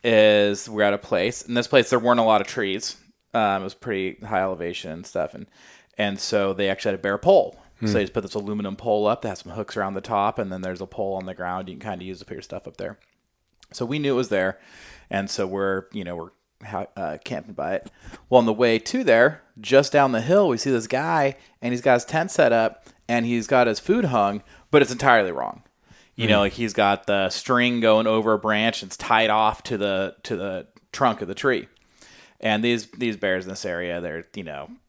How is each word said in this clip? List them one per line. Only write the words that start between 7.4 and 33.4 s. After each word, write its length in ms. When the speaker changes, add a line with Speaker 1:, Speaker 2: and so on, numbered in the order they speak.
Speaker 2:
Hmm. 80
Speaker 1:
So 60
they 100
just 100
put 80
this 120
aluminum 420
pole 300
up 160
that 80
has 100
some 120
hooks 240
around 180
the 60
top, 380
and 140
then 100
there's 180
a 60
pole 300
on 100
the 80
ground 340
you 80
can 140
kinda 140
use 160
to 40
put 100
your 80
stuff 240
up 120
there. 200
So 120
we 140
knew 160
it 20
was 140
there, 280
and 180
so 180
we're, 460
you 120
know, 120
we're 140
ha-, 200
uh, 280
camping 300
by 200
it. 160
Well, 80
on 80
the 80
way 240
to 260
there, 380
just 320
down 200
the 100
hill, 260
we 80
see 140
this 160
guy, 500
and 140
he's 80
got 120
his 120
tent 240
set 220
up, 340
and 180
he's 200
got 200
his 140
food 260
hung, 360
but 100
it's 120
entirely 400
wrong. 300
You 120
Speaker 2:
Hmm. 60
Speaker 1:
know, 80
like, 140
he's 180
got 340
the 220
string 520
going 260
over 260
a 60
branch, 440
and 60
it's 80
tied 320
off 360
to 120
the, 460
to 140
the 300
trunk 280
of 80
the 60
tree. 340
And 240
these, 280
these 260
bears 260